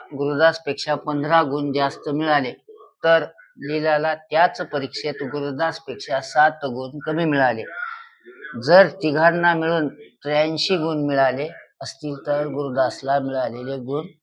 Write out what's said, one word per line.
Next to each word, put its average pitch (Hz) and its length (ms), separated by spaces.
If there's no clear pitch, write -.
गुरुदासपेक्षा 147 840
पंधरा 151 460
गुण 143 300
जास्त 139 360
मिळाले, 147 420
तर 165 220
लीलाला 151 540
त्याच 170 480
परीक्षेत 143 640
गुरुदासपेक्षा 139 1000
सात 151 420
गुण 131 400
कमी 160 200
मिळाले. 131 380
जर 175 220
तिघांना 165 500
मिळून 160 340
त्र्याऐंशी 151 920
गुण 156 300
मिळाले 135 400
असतील, 143 340
तर 147 200
गुरुदासला 135 720
मिळालेले 131 600
गुण 139 280